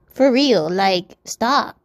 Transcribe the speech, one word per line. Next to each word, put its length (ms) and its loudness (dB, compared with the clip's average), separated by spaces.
For 160 2
real, 400 2
like, 540 -2
stop. 600 -4